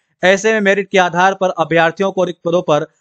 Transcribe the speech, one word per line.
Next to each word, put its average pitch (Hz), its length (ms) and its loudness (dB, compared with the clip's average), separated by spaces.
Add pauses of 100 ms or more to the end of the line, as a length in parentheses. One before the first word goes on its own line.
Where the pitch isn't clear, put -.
(220)
ऐसे 196 300 2
में 220 80 0
मेरिट 196 300 0
के 196 80 2
आधार 180 360 2
पर 190 240 -2
अभ्यर्थियों 165 540 0
को 190 120 -2
रिक्त 170 200 -8
पदों 170 180 0
पर 151 240 -2 (140)